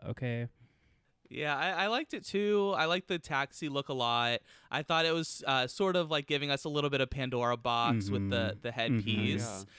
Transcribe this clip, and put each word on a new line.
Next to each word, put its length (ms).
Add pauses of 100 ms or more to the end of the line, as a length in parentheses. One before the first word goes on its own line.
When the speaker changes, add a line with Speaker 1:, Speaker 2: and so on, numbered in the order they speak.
Speaker 1:
okay? 380 (840)
Speaker 2:
Yeah, 260
I, 300
I 20
liked 260
it 120
too. 500
I 100
liked 220
the 120
Taxi 500
look 180
a 60
lot. 460 (300)
I 140
thought 220
it 80
was, 340
uh, 200
sort 280
of, 160
like, 160
giving 240
us 140
a 40
little 200
bit 100
of 100
Pandora 460
Box 540
with 200
the, 60
Speaker 1:
Mm-hmm. 280
Speaker 2:
the 60
Speaker 1:
Mm-hmm. 100
Speaker 2:
headpiece. 640
Speaker 3:
Yeah. 220 (160)